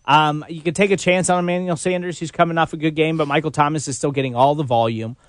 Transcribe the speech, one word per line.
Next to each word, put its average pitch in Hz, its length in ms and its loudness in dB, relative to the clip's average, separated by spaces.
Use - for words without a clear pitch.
Um, 151 440 4
you 165 120 -12
could 165 140 -4
take 202 140 2
a 196 80 2
chance 180 320 2
on 180 80 2
Emmanuel 175 380 -2
Sanders, 180 420 -4
who's 160 140 -8
coming 170 260 0
off 160 160 0
a 170 40 -8
good 156 180 -2
game, 160 220 0
but 151 100 0
Michael 147 240 0
Thomas 147 360 0
is 135 100 -6
still 147 140 -2
getting 131 220 -2
all 139 220 4
the 151 80 -2
volume. 117 520 0